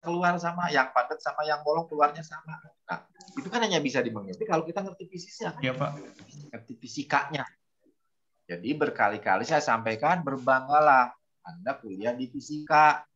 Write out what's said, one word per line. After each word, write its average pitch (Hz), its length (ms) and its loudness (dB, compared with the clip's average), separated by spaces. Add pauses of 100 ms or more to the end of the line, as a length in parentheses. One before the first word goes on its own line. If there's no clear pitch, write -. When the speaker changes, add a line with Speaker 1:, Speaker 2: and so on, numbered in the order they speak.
Speaker 1:
keluar 175 320 2
sama, 175 320 -2
yang 135 240 2
padat 131 320 0
sama 151 240 -4
yang 151 160 -2
bolong 160 240 0
keluarnya 147 320 2
sama? 156 400 -14
Nah, - 480 -12 (320)
itu - 80 -10
kan 226 160 -2
hanya 185 160 2
bisa 135 240 0
dimengerti 101 400 -6
kalau 160 240 0
kita 190 160 -6
ngerti 185 240 -12
fisiknya, - 480 -12
kan? - 80 -10
Speaker 2:
Iya, 127 160 -2
Pak. 147 120 -4 (600)
Speaker 1:
Ngerti 117 240 -16
fisikanya. 143 680 -4 (1000)
Jadi 87 320 -8
berkali-kali 104 720 0
saya 151 160 2
sampaikan, 117 560 0
berbanggalah 135 960 4 (320)
Anda 87 320 -8
kuliah 104 320 -4
di 127 160 -4
fisika. 151 880 2